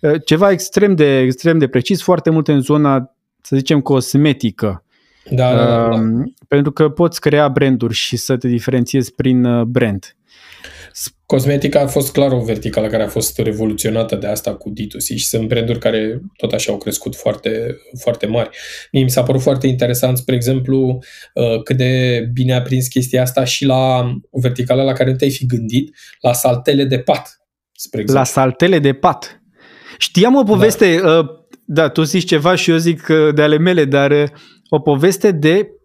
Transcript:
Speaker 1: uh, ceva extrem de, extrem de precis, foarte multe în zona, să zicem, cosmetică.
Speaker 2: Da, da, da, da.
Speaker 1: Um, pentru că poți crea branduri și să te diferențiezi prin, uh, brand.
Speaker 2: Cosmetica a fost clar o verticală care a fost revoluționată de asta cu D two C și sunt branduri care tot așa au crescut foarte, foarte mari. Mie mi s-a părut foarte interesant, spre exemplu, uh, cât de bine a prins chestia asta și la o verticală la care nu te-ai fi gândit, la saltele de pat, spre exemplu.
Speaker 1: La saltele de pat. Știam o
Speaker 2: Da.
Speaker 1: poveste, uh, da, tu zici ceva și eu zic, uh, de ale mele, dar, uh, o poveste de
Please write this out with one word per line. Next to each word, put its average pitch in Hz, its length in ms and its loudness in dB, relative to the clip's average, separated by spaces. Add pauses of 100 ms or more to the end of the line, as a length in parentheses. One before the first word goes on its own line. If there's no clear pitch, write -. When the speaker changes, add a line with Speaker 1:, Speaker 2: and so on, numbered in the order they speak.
Speaker 1:
uh, 151 120 2 (120)
ceva 190 260 4
extrem 196 440 0
de, 143 240 4
extrem 131 380 2
de 147 100 4
precis, 156 340 0
foarte 175 280 0
multe 160 220 0
în 143 100 2
zona, 139 540 0 (260)
să - 140 -4
zicem, 139 260 2
cosmetică. 127 1000 0 (460)
Speaker 2:
Da, 127 260 0
da, 117 100 4
da, 117 240 2
da. 113 60 0
Speaker 1:
Um, 113 380 -2 (140)
pentru 143 240 2
că 151 180 2
poți 165 320 -2
crea 147 280 2
branduri 127 440 0
și - 240 -4
să 127 200 -2
te 123 100 -4
diferențiezi 120 680 -2
prin, 127 320 2
uh, 120 180 0
brand. 113 480 -2 (1200)
Speaker 2:
Cosmetica 139 500 0
a 139 60 0
fost - 240 -2
clar 139 200 2
o 123 80 0
verticală 110 480 -4
care 107 160 -2
a 101 40 -4
fost - 320 -6
revoluționată 110 760 -2
de 98 120 -6
asta 101 280 -6
cu - 140 -14
D 104 80 -12
two 104 220 -10
C - 20 -8 (160)
și - 100 -6
sunt 113 200 -4
branduri 117 320 -2
care 113 420 -4 (160)
tot - 160 -4
așa 110 180 -4
au 98 60 -4
crescut - 380 -8
foarte, 113 640 -6 (220)
foarte - 260 -4
mari. - 240 -2 (420)
Mie 135 120 2
mi 127 60 0
s-a 127 140 0
părut 131 180 0
foarte 135 260 0
interesant, 127 500 -2
spre 131 180 -4
exemplu, 127 640 -2 (340)
uh, 113 300 -2
cât 135 140 -2
de 127 440 0 (120)
bine 127 200 0
a 127 80 0
prins 127 260 -4
chestia 127 340 -2
asta 127 220 -2
și 131 220 -4
la 131 460 0 (180)
o 135 100 -8
verticală 123 440 0
la 135 100 0
care 131 180 0
nu 131 40 0
te-ai 139 160 0
fi 135 140 -6
gândit, 120 500 -2 (240)
la 123 140 0
saltele 131 500 0
de 131 160 -2
pat, - 380 -4 (340)
spre - 300 -12
exemplu. 131 220 2
Speaker 1:
La 127 40 -2 (140)
saltele 165 380 2
de 139 140 2
pat. - 480 -2 (560)
Știam 233 380 2
o 277 80 4
Speaker 2:
Da. 208 80 2
Speaker 1:
poveste, 190 540 4
uh, 160 200 4 (400)
da, 151 240 2
tu 156 140 -2
zici 170 240 0
ceva 170 280 2
și - 160 -2
eu 165 60 4
zic, 165 320 -2
uh, 156 240 4
de 147 80 2
ale 151 160 4
mele, 170 280 2
dar, 139 260 2
uh, 147 120 2 (460)
o 156 100 2
poveste 170 520 2
de 170 360 2 (180)